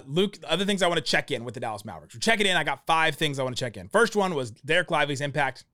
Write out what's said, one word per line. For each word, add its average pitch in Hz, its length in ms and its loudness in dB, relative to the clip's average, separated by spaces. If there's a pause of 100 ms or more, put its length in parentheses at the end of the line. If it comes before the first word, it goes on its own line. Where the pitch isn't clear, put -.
Luke, 180 340 -2
the - 80 -12
other 175 160 0
things 196 160 0
I 185 60 4
wanna 165 140 2
check - 320 0
in 117 100 -2
with 117 120 -10
the 120 60 -12
Dallas 110 240 -6
Mavericks. 87 300 -16
We're 120 60 -18
checking 214 260 2
in. 185 100 2
I 160 60 4
got 143 240 -4
five 160 300 4
things 143 240 -2
I - 20 -2
wanna 127 140 -4
check 120 200 -6
in. 92 120 -12
First 220 260 4
one 185 220 2
was 123 160 -4
Dereck 165 400 0
Lively's 147 280 2
impact. 143 540 -2